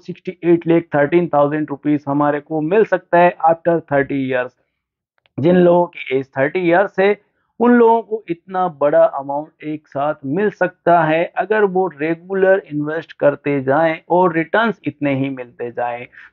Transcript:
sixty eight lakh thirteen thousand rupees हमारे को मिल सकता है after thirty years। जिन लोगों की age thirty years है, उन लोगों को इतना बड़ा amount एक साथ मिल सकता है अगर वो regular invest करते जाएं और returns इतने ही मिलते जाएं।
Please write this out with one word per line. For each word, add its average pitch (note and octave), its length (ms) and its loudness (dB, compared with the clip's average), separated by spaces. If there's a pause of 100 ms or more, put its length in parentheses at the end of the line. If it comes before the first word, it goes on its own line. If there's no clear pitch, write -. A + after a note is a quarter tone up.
sixty - 420 -14
eight E3+ 240 2
lakh E3 240 2
thirteen D3+ 380 2
thousand D3 420 0
rupees D3 360 -4
हमारे D3 340 0
को D#3 260 -6
मिल G3+ 180 2
सकता F3 340 0
है F3 140 4 (160)
after E3 380 0
thirty C#3 400 -2
years। B2+ 260 -4 (840)
जिन E3 200 4
लोगों F3 300 4
की - 300 -6
age C3+ 200 -8
thirty C#3+ 300 -2
years F#3 320 0
है, G3 120 2 (480)
उन A#3+ 140 4
लोगों A#3 280 4
को A3 280 -8
इतना F#3 380 -6 (100)
बड़ा D3 260 4
amount C#3+ 640 -4
एक D3+ 220 -10
साथ C#3+ 260 -6 (140)
मिल F#3+ 240 -2
सकता E3+ 520 0
है D#3+ 200 0 (140)
अगर G#3 280 0
वो F#3+ 240 0
regular F3+ 800 -2
invest D3+ 520 -8
करते C#3+ 440 0
जाएं D#3+ 360 0 (120)
और F3 220 2
returns G3+ 520 -2
इतने C#3+ 300 -4
ही C3+ 140 -4
मिलते B2 420 -12
जाएं। A#2+ 340 -8 (260)